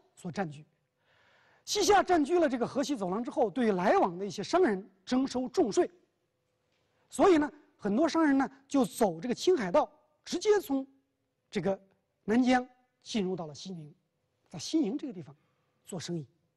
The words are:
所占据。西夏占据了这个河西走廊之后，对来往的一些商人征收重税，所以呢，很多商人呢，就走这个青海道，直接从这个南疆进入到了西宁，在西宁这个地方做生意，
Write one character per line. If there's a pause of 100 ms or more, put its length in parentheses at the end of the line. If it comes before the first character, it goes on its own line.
(160)
所
占
据。 (1000)
西
夏
占
据
了
这
个
河
西
走
廊
之
后，
对
来
往
的
一
些
商
人 (160)
征
收
重
税， (1200)
所
以
呢， (260)
很
多
商
人
呢， (180)
就
走
这
个
青
海
道， (340)
直
接
从 (640)
这
个 (440)
南
疆 (360)
进
入
到
了
西
宁， (540)
在
西
宁
这
个
地
方 (500)
做
生
意， (320)